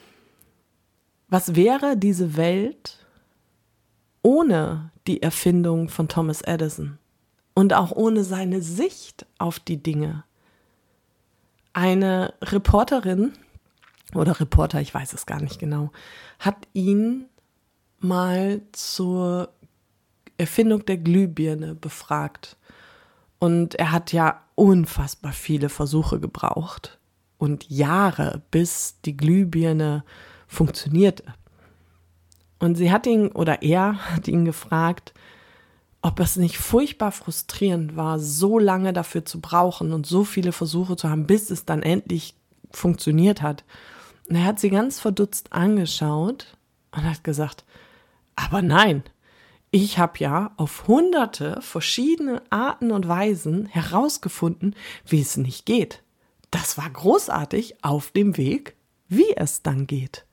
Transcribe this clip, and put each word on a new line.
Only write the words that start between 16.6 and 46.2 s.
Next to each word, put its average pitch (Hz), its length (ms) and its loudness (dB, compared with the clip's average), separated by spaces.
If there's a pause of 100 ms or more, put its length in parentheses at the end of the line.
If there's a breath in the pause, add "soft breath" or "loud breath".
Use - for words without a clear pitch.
ihn 214 540 0 (720)
mal 185 640 0 (100)
zur 180 800 -4 (840)
Erfindung 214 480 2
der 190 100 0
Glühbirne 160 800 0
befragt. - 840 -8 (840 soft breath)
Und 170 360 2
er 160 180 0
hat 170 200 -2
ja 165 300 2 (120)
unfassbar 165 800 4
viele 147 360 -2
Versuche 147 500 -2
gebraucht - 800 -8 (380)
und 147 320 -4
Jahre, 151 800 0
bis - 540 -2
die 147 120 -6
Glühbirne 160 880 2 (420 loud breath)
funktionierte. 165 760 2 (1300 soft breath)
Und 170 180 2
sie 175 140 2
hat 220 160 2
ihn, 220 220 4
oder 160 340 -2
er 185 520 0
hat - 140 -4
ihn 170 180 2
gefragt, 165 640 -4 (880 soft breath)
ob 170 200 -2
es 170 160 0
nicht 175 220 0
furchtbar 233 540 0
frustrierend 165 840 -4
war, 160 220 -2
so 156 400 0
lange 190 340 4
dafür 170 320 -4
zu 165 160 -12
brauchen 170 520 0
und 151 140 -4
so 185 180 2
viele 180 280 -2
Versuche 170 440 -4
zu 160 140 -2
haben, 151 160 0
bis 208 240 2
es 175 140 -8
dann 156 180 -2
endlich 170 520 -2 (360)
funktioniert 170 720 2
hat. 147 220 -6 (640 loud breath)
Und 170 80 0
er 175 80 4
hat 214 160 0
sie 202 100 2
ganz 196 300 0
verdutzt - 520 -2
angeschaut 175 1040 0 (360)